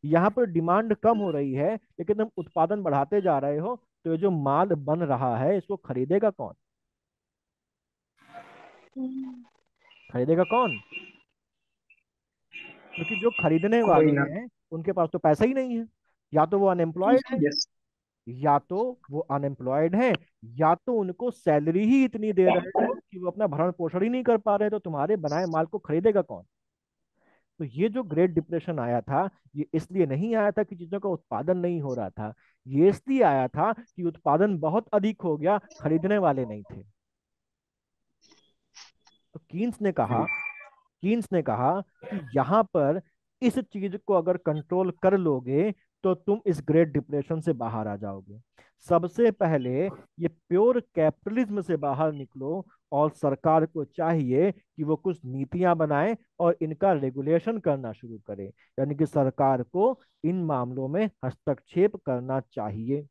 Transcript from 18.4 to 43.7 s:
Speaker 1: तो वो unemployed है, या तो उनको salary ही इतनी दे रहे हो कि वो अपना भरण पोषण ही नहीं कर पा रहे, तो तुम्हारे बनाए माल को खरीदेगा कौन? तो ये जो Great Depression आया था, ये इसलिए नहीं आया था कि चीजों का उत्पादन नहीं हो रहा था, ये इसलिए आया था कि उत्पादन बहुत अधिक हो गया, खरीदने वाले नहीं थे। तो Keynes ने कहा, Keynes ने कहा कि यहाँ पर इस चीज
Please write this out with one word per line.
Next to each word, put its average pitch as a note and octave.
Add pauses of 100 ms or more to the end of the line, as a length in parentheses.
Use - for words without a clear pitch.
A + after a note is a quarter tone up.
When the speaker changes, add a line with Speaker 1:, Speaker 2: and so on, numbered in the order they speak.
Speaker 1:
तो B3 (120)
वो D3
unemployed C#3
है, A#3+ (320)
या D3
तो B3
उनको G#3+
salary E3
ही C4+
इतनी G#3+
दे F#3
रहे -
हो - (180)
कि F#3+
वो F3+
अपना G3
भरण D#3+
पोषण E3+
ही A3+
नहीं B3+
कर A#3
पा G#3
रहे, G#3
तो G#3
तुम्हारे D#3
बनाए D#3+
माल D#3+
को F3+
खरीदेगा F#3+
कौन? F#2 (1160)
तो D#3
ये C#3+
जो A#3
Great F3
Depression D#3+
आया A#2+
था, D#3 (260)
ये D3
इसलिए E3+
नहीं E3
आया G#3
था G#3+
कि G3+
चीजों F3
का G3+
उत्पादन D#3+
नहीं F3
हो C#3
रहा A2
था, G#2+ (340)
ये C#3+
इसलिए C4
आया C3+
था F3+
कि A3
उत्पादन E3+
बहुत D#3
अधिक G#3
हो E3
गया, F3+
खरीदने E3
वाले C#3+
नहीं G#2+
थे। G#2+ (2500)
तो D#3+ (100)
Keynes G#3+
ने G3+
कहा, A#2+ (800)
Keynes G#3+
ने F3
कहा C3
कि - (160)
यहाँ E3
पर D#3+ (400)
इस B3+
चीज F#3+